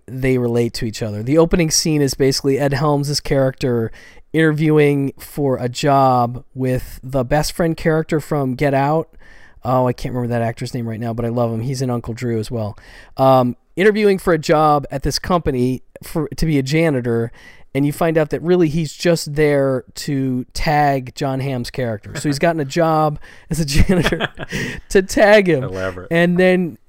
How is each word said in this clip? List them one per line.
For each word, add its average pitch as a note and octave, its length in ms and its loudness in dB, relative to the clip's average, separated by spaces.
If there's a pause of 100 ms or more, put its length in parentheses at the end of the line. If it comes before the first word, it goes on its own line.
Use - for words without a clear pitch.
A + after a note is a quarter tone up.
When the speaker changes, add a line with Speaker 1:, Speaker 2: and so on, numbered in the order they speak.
Speaker 1:
they C3 320 -2
relate A#2+ 380 0
to - 100 -4
each G#2+ 160 -6
other. G#2+ 220 -6
The C#3+ 160 2
opening E3 320 2
scene D3+ 320 0
is B2+ 100 0
basically C3+ 460 0
Ed C#3+ 140 0
Helms' C#3+ 460 0
character C3 720 -2 (400)
interviewing D3+ 840 2
for C#3 400 -4
a B2 120 -4
job B2+ 720 2 (100)
with B2+ 480 -4
the C3 220 -4
best D3 300 -2
friend E3 220 -2
character D#3+ 440 0
from C#3 340 -2
Get C#3 220 0
Out. D3 340 0 (540)
Oh, B2+ 240 2
I B2 60 0
can't C3 200 -6
remember B2 240 -4
that A#2 60 -2
actor's A#2 320 -6
name A#2 120 -6
right A2 120 -8
now, A#2 140 -6
but A#2 120 -4
I A2+ 40 -2
love A#2 220 -2
him. A2 100 -4
He's C3 200 -4
in C3 80 -2
Uncle A#2+ 240 -6
Drew A#2 240 -4
as G#2+ 140 -6
well. A2 260 -6 (400)
Um, C3 380 4 (200)
interviewing G3+ 440 2
for F#3 140 2
a D#3+ 40 2
job D3+ 540 2
at C#3 120 -8
this D3 160 -2
company C3 640 -2 (200)
for, D#3 260 -4
to - 160 -2
be D#3+ 120 2
a C3+ 60 0
janitor, B2+ 680 0 (420)
and C#3 120 0
you D3 60 0
find E3 260 0
out D#3 120 2
that C3+ 120 -4
really F3 280 4
he's D#3 240 -4
just E3 420 -2
there C#3 480 2 (120)
to C3 580 -4
tag C#3+ 640 0
Jon C3+ 260 -4
Hamm's B2+ 280 -4
character. A2 460 -6
So D3+ 140 -4
he's C#3 100 -2
gotten E3 220 2
a C3+ 40 -2
job D#3 540 0 (300)
as D#3 100 -4
a E3 60 0
<laughs> C#3 120 -2
janitor F3+ 500 4 (600)
to G3 120 4
tag G3+ 460 6
him. C#3+ 180 2
Speaker 2:
Elaborate. F#2 440 -6
Speaker 1:
And F3 300 2
then F#3 380 2 (120)